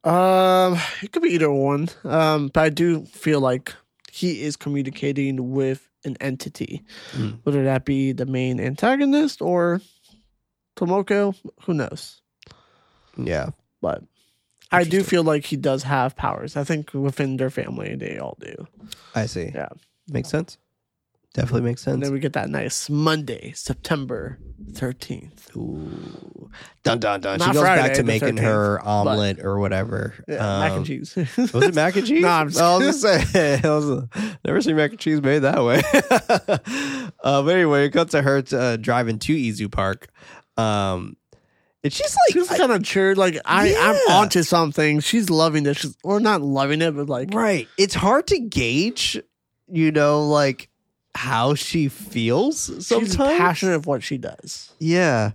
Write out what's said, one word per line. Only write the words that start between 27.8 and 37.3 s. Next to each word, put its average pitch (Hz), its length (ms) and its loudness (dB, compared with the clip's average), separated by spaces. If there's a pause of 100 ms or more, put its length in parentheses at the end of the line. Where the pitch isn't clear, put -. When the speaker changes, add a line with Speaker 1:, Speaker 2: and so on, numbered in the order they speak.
Speaker 2:
back 131 100 2
to 135 60 0
Speaker 1:
the 127 80 2
Speaker 2:
making 110 320 0
her 104 400 2
Speaker 1:
thirteenth, - 60 -8
but 104 60 -4
Speaker 2:
omelet 104 500 2
or 98 200 -2
whatever. 101 540 -2 (120)
Speaker 1:
Yeah, 151 120 -6
mac 98 320 0
and 190 80 -2
Speaker 2:
Um, - 60 -2
Speaker 1:
cheese. 151 300 -8
<laughs> 160 220 -4
Speaker 2:
was 247 180 0
it 180 200 4
mac 160 220 2
and 220 100 0
cheese? 302 160 2
Speaker 1:
No, 180 60 4
I'm 160 200 4
just - 120 0
Speaker 2:
I 175 180 6
was 277 240 0
gonna 190 220 4
say, 143 360 2
<laughs> 117 40 -2
I 160 40 2
was, 147 360 0 (400)
never 175 180 0
seen 156 140 0
mac 151 140 2
and - 80 -18
cheese 156 220 -2
made 139 200 2
that 139 220 2
way. 123 200 4
<laughs> 247 1080 0 (340)
Uh, 139 200 2